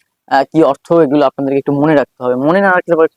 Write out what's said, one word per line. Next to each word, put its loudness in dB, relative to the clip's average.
আহ, 0
কি -2
অর্থ, -2
এগুলো 2
আপনাদেরকে -4
একটু -4
মনে 0
রাখতে -4
হবে। -2
মনে -2
না 0
রাখতে -2
পার-, 0